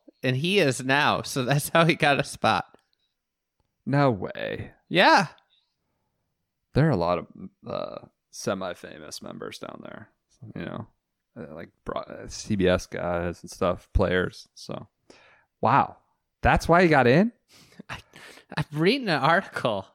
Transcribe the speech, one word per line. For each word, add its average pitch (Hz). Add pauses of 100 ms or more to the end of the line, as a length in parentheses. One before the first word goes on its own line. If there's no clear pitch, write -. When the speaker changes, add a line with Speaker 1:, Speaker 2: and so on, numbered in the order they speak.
(240)
Speaker 1:
and 127
he 175
is 135
now. 131
So 131
that's 143
how 165
he 160
got 143
a 139
spot. - (1200)
Speaker 2:
No 139
way. 57 (160)
Speaker 1:
Yeah. 208 (1500)
Speaker 2:
There 151
are -
a 117
lot 85
of, - (380)
uh, - (340)
semi-famous 90
members -
down 50
there, 50 (480)
you 87
know, - (500)
uh, 76
like 82 (160)
bro-, -
uh, -
C -
B 92
S 90
guys 87
and 87
stuff, -
players. -
So, - (720)
wow. - (440)
That's 139
why 170
he 175
got 139
in? 170 (300)
Speaker 1:
<laughs> -
I, - (580)
I'm 147
reading 202
an 143
article 139